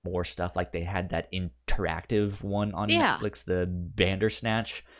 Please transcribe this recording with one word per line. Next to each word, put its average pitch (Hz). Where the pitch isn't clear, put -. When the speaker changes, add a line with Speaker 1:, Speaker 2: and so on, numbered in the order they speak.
Speaker 1:
more 90
stuff. 87
Like, 90
they 85
had 90
that 82
interactive 95
one 101
on 104
Speaker 2:
Yeah. 262
Speaker 1:
Netflix, -
the 90
Bandersnatch 95